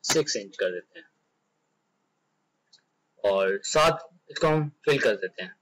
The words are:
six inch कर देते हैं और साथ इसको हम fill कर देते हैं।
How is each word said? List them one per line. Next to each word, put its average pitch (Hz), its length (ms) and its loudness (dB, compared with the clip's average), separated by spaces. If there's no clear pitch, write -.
six - 340 -2
inch 98 200 -10
कर 92 140 -2
देते 90 280 -12
हैं - 100 -20
और 98 400 2
साथ 156 340 2
इसको - 160 -2
हम 156 220 2
fill 143 140 4
कर 110 160 2
देते 92 280 -8
हैं। 92 200 -12